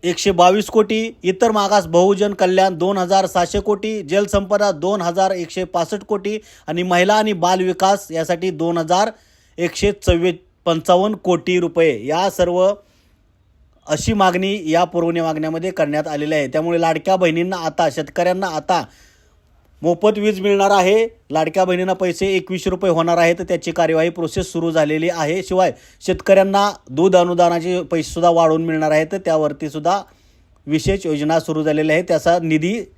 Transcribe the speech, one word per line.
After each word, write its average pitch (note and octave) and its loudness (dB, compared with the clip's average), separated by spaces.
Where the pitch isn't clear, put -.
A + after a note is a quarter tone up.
एकशे F3+ -2
बावीस F3+ 6
कोटी, A3 0
इतर F#3+ 0
मागास G3+ 2
बहुजन F#3+ 2
कल्याण F#3 2
दोन F#3+ 0
हजार F#3 2
सातशे F3+ -2
कोटी, G#3 -4
जलसंपदा G3 0
दोन F3+ -2
हजार F3+ 0
एकशे F#3 -6
पासष्ट F3+ -6
कोटी G#3 -6
आणि E3+ -4
महिला F3+ 2
आणि G#3+ 2
बाल F3+ 0
विकास F#3+ 0
यासाठी E3 -2
दोन E3+ -2
हजार F3+ 2
एकशे F3 -2
चव्वे-, F3+ -2
पंचावन्न F3+ 2
कोटी F3+ 0
रुपये. D#3+ 0
या F3 0
सर्व F3+ 2
अशी D#3 -2
मागणी F#3+ 0
या E3+ 4
पुरवणी E3+ -2
मागण्यामध्ये D#3+ -4
करण्यात D3+ -2
आलेली D3+ -4
आहे. D3 0
त्यामुळे D#3+ -2
लाडक्या E3 0
बहिणींना F3+ 0
आता, D#3+ -2
शेतकऱ्यांना F3+ -2
आता D#3+ -2
मोफत F3 2
वीज G3+ 0
मिळणार G3 2
आहे. G3+ 4
लाडक्या D#3+ 0
बहिणींना F#3 -2
पैसे F#3 -2
एकवीसशे F#3 -4
रुपये F#3 -4
होणार E3 0
आहेत, E3+ 2
त्याची F3 -6
कार्यवाही E3 0
प्रोसेस E3+ -6
सुरू E3 -2
झालेली D#3 0
आहे. E3+ -2
शिवाय F3+ 0
शेतकऱ्यांना G3 2
दूध F3+ 2
अनुदानाचे F3 2
पैसेसुद्धा E3 0
वाढवून E3 2
मिळणार D#3 -2
आहेत, D#3+ 0
त्यावरतीसुद्धा D#3 -2
विशेष F#3 -2
योजना D#3 0
सुरू D#3 -4
झालेल्या D#3 0
आहेत, F3 0
त्याचा E3+ 2
निधी E3 -2